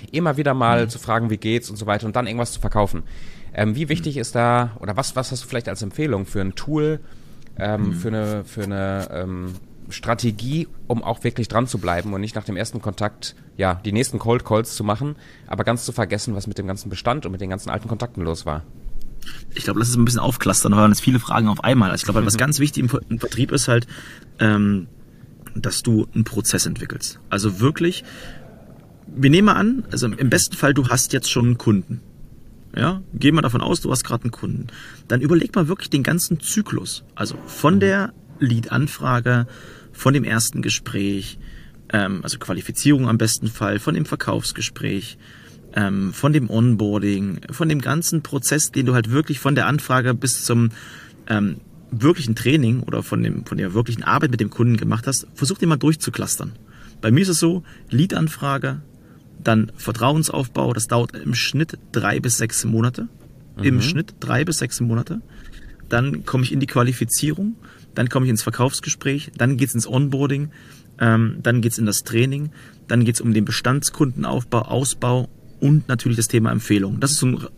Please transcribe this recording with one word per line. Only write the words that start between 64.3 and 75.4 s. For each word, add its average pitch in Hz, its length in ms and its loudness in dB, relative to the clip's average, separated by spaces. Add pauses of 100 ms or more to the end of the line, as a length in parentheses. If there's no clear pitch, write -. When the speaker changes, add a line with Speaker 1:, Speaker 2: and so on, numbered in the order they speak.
Speaker 2:
bis 165 140 -2
sechs - 220 -4
Monate. 120 400 -2 (680)
Dann 131 360 0
komme 127 200 0
ich 123 80 -2
in 139 80 0
die 139 60 0
Qualifizierung, 143 880 0 (380)
dann 127 140 0
komme 131 180 2
ich 127 40 2
ins 110 120 0
Verkaufsgespräch, 135 920 -2
dann 120 200 2
geht's 127 180 0
ins 117 140 0
Onboarding, 139 600 0 (500)
ähm, 113 420 4
dann 120 200 4
geht's 117 160 0
in 113 80 2
das 104 180 -2
Training, 135 460 0 (380)
dann 117 160 6
geht's 117 160 2
um 117 120 2
den 107 120 4
Bestandskundenaufbau, 127 1200 0
Ausbau 123 640 0 (320)